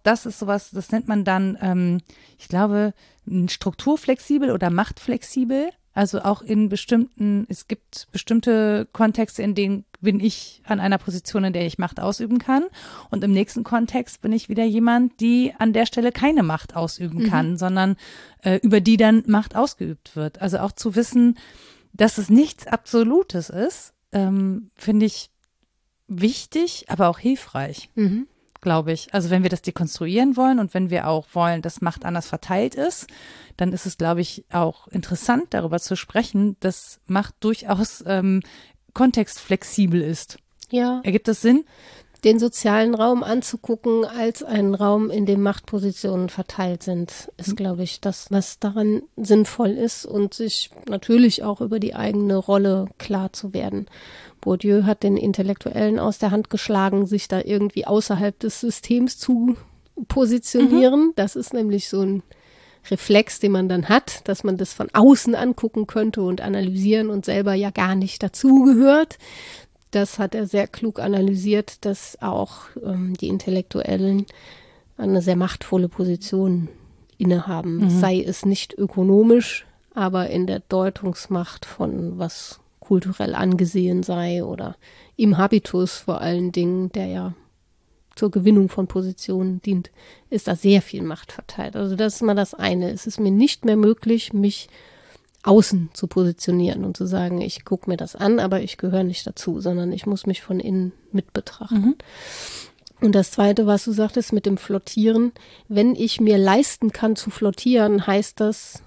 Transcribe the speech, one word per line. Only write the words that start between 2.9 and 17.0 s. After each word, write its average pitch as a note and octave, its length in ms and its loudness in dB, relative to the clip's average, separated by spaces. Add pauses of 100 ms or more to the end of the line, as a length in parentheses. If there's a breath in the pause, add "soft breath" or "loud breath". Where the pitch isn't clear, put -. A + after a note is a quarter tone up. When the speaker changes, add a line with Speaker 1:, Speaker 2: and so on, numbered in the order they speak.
Speaker 1:
ein F3+ 200 0
strukturflexibel C4+ 1040 -2
oder F3+ 180 0
machtflexibel. B3+ 1000 -2 (260)
Also G3+ 260 -2
auch G3+ 200 -2
in G#3+ 260 0
bestimmten, G#3 800 -2
es - 200 -12
gibt - 420 -14
bestimmte A3 800 0
Kontexte, A3 520 0
in G3+ 100 0
denen G3+ 300 -2 (160)
bin G3+ 180 2
ich - 480 -4
an G3+ 140 -2
einer G3 180 0
Position, F#3+ 460 -4
in F#3 80 -2
der F3 140 -2
ich - 120 -8
Macht F3+ 220 -6
ausüben A3+ 400 -2
kann. C4+ 240 2 (460 loud breath)
Und G3 120 -4
im G3+ 100 2
nächsten G3 300 0
Kontext A#3+ 600 -4
bin A3 100 -2
ich A3+ 160 -4
wieder A3+ 160 0
jemand, A#3 560 2
die A#3+ 380 2
an A3 140 2
der A3+ 140 2
Stelle A#3+ 240 0
keine C#4+ 320 2
Macht D#3+ 320 -4
ausüben E3+ 480 -4